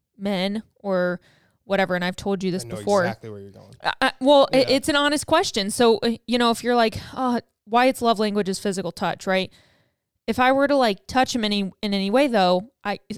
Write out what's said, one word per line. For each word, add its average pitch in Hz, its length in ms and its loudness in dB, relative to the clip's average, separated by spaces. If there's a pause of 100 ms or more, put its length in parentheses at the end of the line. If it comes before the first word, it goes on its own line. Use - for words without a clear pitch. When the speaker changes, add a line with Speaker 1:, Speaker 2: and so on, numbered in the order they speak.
(180)
Speaker 1:
men 202 460 -4 (120)
or 180 460 -2 (420)
whatever, 190 320 0
and 175 80 -4
I've 185 120 -4
told 196 280 -4
you 185 80 -2
this 190 140 -6
Speaker 2:
I - 40 -14
know 185 80 -10
Speaker 1:
before. 202 260 2
Speaker 2:
exactly 113 260 -6
where 104 100 -14
you're 196 120 -18
going. 98 220 -20 (100)
Speaker 1:
I, - 180 -2
I, 269 180 2
well, 277 320 6
i-, 254 80 4
Speaker 2:
Yeah. 262 100 2
Speaker 1:
it's 262 200 0
an 294 60 0
honest 285 320 0
question. 220 420 0
So, 226 300 4
uh, 233 140 -2 (120)
you 240 120 -2
know, 240 140 2
if 226 120 -4
you're 240 120 0
like, 226 220 2 (160)
"Oh, 247 260 -2 (260)
Wyatt's 247 360 2
love 226 180 2
language 208 300 -2
is 190 100 -6
physical 180 320 -6
touch," - 360 -6
right? 190 240 0 (760)
If 233 120 -4
I 254 120 4
were 269 160 2
to, 285 80 2
like, 233 320 0
touch - 280 0
him 233 100 -2
any, 202 260 -2 (100)
in 208 120 -4
any 196 160 -2
way, 269 180 4
though, 190 440 2 (120)
I, 202 160 -6 (180)